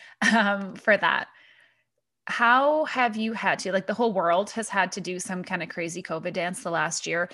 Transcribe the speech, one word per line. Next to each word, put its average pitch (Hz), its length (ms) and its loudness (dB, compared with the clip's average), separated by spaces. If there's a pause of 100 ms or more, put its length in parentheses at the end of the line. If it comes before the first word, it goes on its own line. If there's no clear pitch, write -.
(220)
<laughs> - 120 4
um, 202 420 2
for 208 200 4
that. - 320 0 (1000)
How 269 580 4
have 240 320 0
you 220 160 -2
had 190 260 0
to, 185 120 -4
like, 190 160 0
the 214 80 -2
whole 226 180 2
world 180 380 2
has 226 180 -8
had 185 240 0
to 196 80 -8
do 180 180 -6
some 180 240 -6
kind 175 200 -6
of - 60 -10
crazy 170 340 -8
covid 165 300 -6
dance 180 300 -4
the 175 80 -4
last 165 360 -2
year. 170 260 -2